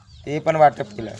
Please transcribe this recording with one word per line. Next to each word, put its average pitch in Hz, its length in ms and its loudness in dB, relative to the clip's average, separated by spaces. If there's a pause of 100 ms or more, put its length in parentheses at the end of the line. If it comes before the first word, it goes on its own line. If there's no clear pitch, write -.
(260)
ते 147 140 -6
पण 160 160 -2
वाटप - 420 2
केलं. 110 220 -10